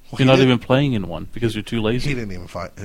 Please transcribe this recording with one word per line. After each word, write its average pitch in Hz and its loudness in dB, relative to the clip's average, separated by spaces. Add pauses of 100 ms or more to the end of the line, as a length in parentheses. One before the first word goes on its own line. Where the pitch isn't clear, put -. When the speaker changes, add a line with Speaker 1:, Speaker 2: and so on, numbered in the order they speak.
(120)
Speaker 1:
You're - -8
Speaker 2:
he 139 4
Speaker 1:
not 131 8
Speaker 2:
did. 131 4
Speaker 1:
even 127 4
playing 135 2
in 95 -4
one 80 -10
because 110 -2
you're 107 -6
too 117 -4
lazy. 120 0
Speaker 2:
He 139 -2
didn't 110 -8
even 87 -10
fi-, 90 -10 (160)